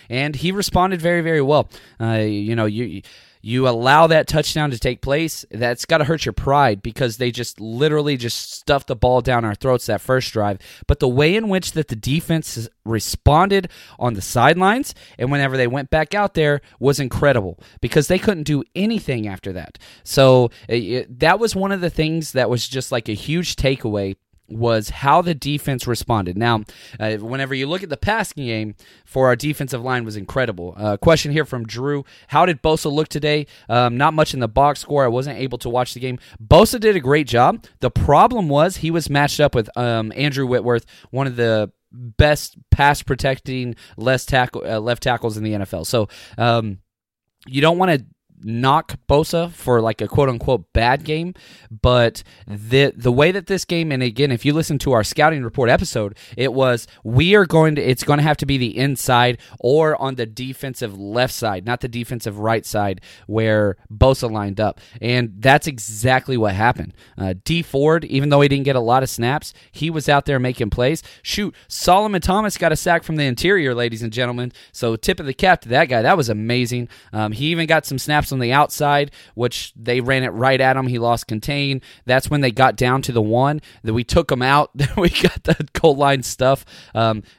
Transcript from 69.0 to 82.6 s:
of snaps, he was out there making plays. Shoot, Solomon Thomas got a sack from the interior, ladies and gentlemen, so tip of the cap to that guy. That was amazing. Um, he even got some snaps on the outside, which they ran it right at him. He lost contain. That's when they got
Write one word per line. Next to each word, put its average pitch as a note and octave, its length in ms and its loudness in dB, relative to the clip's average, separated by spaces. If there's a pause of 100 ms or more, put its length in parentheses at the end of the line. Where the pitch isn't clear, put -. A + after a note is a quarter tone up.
of B2 60 -4
snaps, B2 440 -4 (180)
he D#3+ 180 -6
was D#3 200 -2
out C#3+ 160 2
there C#3 140 0
making B2 300 -2
plays. C3 340 0 (180)
Shoot, - 340 -6 (120)
Solomon G3 540 2
Thomas G3+ 360 0
got E3 140 0
a D#3 40 2
sack E3+ 280 0
from D#3+ 120 -6
the D3 80 0
interior, C#3 520 0
ladies A#2 260 -4
and A2+ 100 -6
gentlemen, B2 400 -4 (200)
so A2+ 240 -2
tip F3 240 -2
of D#3+ 60 -10
the C3+ 80 -6
cap F3+ 280 2
to A2+ 80 -16
that C#3+ 160 4
guy. B2 160 2
That E3 160 4
was A#2+ 120 0
amazing. A#2+ 600 -2 (240)
Um, G#2+ 180 -2
he C3+ 160 -4
even E3 200 -2
got D#3+ 180 2
some C3 140 -6
snaps D3 320 0
on C3 80 -4
the A#2+ 120 -2
outside, C#3+ 600 2 (240)
which - 400 -4
they B2 260 -2
ran C3 220 0
it B2 60 -4
right B2+ 300 2
at C3 180 4
him. C3 100 -2
He B2 120 -2
lost A#2 280 0
contain. C#3 540 -4 (240)
That's B2+ 240 2
when C#3+ 120 2
they C3 100 2
got B2+ 240 4